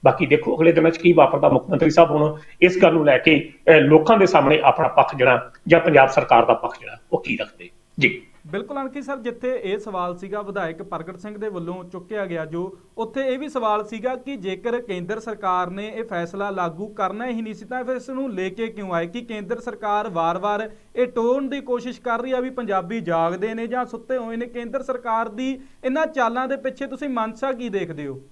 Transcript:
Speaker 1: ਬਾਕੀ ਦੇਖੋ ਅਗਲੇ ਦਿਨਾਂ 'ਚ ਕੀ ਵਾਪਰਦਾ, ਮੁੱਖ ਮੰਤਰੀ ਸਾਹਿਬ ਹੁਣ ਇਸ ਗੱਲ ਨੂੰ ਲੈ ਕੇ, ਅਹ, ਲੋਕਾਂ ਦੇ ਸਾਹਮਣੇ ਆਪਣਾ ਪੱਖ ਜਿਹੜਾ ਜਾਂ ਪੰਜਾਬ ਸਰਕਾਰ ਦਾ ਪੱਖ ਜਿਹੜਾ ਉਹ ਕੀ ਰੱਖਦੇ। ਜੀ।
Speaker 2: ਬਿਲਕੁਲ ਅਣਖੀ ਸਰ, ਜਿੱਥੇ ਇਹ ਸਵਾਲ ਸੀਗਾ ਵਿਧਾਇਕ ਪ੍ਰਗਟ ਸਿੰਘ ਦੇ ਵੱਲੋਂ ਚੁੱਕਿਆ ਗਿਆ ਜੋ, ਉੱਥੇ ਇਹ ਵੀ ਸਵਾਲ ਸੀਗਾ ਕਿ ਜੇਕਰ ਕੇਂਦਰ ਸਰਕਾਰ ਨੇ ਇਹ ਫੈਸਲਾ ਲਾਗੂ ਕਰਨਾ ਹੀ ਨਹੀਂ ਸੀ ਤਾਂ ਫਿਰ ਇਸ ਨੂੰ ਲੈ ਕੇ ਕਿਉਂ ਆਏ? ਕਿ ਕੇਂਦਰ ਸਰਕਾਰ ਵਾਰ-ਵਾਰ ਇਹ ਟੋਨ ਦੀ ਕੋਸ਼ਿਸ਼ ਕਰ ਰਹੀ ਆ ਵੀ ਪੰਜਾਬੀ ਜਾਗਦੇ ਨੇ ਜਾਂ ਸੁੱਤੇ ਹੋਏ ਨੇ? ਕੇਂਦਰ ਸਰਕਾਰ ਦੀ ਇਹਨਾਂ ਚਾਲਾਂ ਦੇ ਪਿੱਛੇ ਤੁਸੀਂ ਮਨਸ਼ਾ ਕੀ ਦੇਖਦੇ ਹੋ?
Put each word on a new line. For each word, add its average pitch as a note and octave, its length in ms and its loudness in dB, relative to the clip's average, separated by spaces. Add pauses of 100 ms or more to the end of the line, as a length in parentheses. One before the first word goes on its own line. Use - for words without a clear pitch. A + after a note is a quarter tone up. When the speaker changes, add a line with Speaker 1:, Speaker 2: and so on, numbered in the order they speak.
Speaker 1:
ਬਾਕੀ C#3 220 4
ਦੇਖੋ C3 300 2
ਅਗਲੇ E3 160 6
ਦਿਨਾਂ D#3+ 180 4
'ਚ E3 60 -6
ਕੀ F3 160 6
ਵਾਪਰਦਾ, C#3+ 360 6
ਮੁੱਖ C3+ 220 2
ਮੰਤਰੀ D3+ 200 2
ਸਾਹਿਬ E3 200 6
ਹੁਣ D3+ 260 0 (260)
ਇਸ F3+ 200 4
ਗੱਲ E3 100 6
ਨੂੰ D#3+ 120 2
ਲੈ C3+ 140 6
ਕੇ, D#3 320 2 (180)
ਅਹ, D#3 120 10
ਲੋਕਾਂ D#3 380 6
ਦੇ F#3+ 80 6
ਸਾਹਮਣੇ D3+ 380 6
ਆਪਣਾ C#3+ 240 4
ਪੱਖ - 280 2
ਜਿਹੜਾ B2+ 340 2 (180)
ਜਾਂ E3 120 8
ਪੰਜਾਬ C#3 280 8
ਸਰਕਾਰ B2+ 360 4
ਦਾ A#2 100 4
ਪੱਖ - 260 -6
ਜਿਹੜਾ - 180 -16 (140)
ਉਹ - 100 -2
ਕੀ - 180 -6
ਰੱਖਦੇ। - 300 -12 (300)
ਜੀ। - 220 0 (300)
Speaker 2:
ਬਿਲਕੁਲ G#3 280 -6
ਅਣਖੀ C4+ 220 -10
ਸਰ, C4+ 140 -8
ਜਿੱਥੇ A#3+ 460 -6
ਇਹ G3 160 -4
ਸਵਾਲ F3+ 380 -8
ਸੀਗਾ G3 260 -10
ਵਿਧਾਇਕ F3+ 400 -8
ਪ੍ਰਗਟ E3+ 340 -10
ਸਿੰਘ G#3 220 -16
ਦੇ G#3+ 100 -6
ਵੱਲੋਂ F3+ 360 -10
ਚੁੱਕਿਆ F#3 420 -10
ਗਿਆ E3 180 -8
ਜੋ, E3+ 320 -10 (220)
ਉੱਥੇ A3+ 220 -6
ਇਹ C4 180 -2
ਵੀ D4 100 -10
ਸਵਾਲ G#3+ 360 -2
ਸੀਗਾ A3+ 300 -6
ਕਿ C4 220 -12
ਜੇਕਰ G3 440 -6
ਕੇਂਦਰ G3+ 400 -8
ਸਰਕਾਰ F#3+ 500 -4
ਨੇ G3+ 260 -10
ਇਹ A3 80 -6
ਫੈਸਲਾ G3 460 -6
ਲਾਗੂ F3+ 360 -6
ਕਰਨਾ G#3 420 -6
ਹੀ A3+ 140 -6
ਨਹੀਂ A3 120 -10
ਸੀ G#3 100 -18
ਤਾਂ B3 200 -8
ਫਿਰ B3+ 120 -4
ਇਸ B3+ 140 -12
ਨੂੰ C4 240 -6
ਲੈ F#3 140 -4
ਕੇ A3+ 180 -6
ਕਿਉਂ G3 260 -10
ਆਏ? E3+ 140 -2
ਕਿ G3+ 140 -10
ਕੇਂਦਰ A3+ 400 -10
ਸਰਕਾਰ G#3+ 480 -4
ਵਾਰ-ਵਾਰ F3+ 640 -2 (260)
ਇਹ B3 100 2
ਟੋਨ B3 420 -2
ਦੀ C#4 120 -6
ਕੋਸ਼ਿਸ਼ A#3+ 400 -6
ਕਰ A#3 220 -4
ਰਹੀ C4 100 -4
ਆ B3+ 80 -2
ਵੀ B3+ 100 -6
ਪੰਜਾਬੀ G#3+ 500 -4
ਜਾਗਦੇ E3+ 540 -2
ਨੇ A3+ 120 -6
ਜਾਂ B3 180 -4
ਸੁੱਤੇ A#3+ 320 -6
ਹੋਏ A3+ 200 -6
ਨੇ? A#3+ 100 -6
ਕੇਂਦਰ A#3+ 360 -8
ਸਰਕਾਰ A#3+ 460 -2
ਦੀ B3+ 300 -6 (260)
ਇਹਨਾਂ C4+ 220 0
ਚਾਲਾਂ B3 420 -2
ਦੇ C4+ 80 -2
ਪਿੱਛੇ C4+ 300 -8
ਤੁਸੀਂ C4+ 220 -8
ਮਨਸ਼ਾ A#3 440 -4
ਕੀ A#3+ 160 -8
ਦੇਖਦੇ D#3+ 380 -6
ਹੋ? C3+ 140 -10 (120)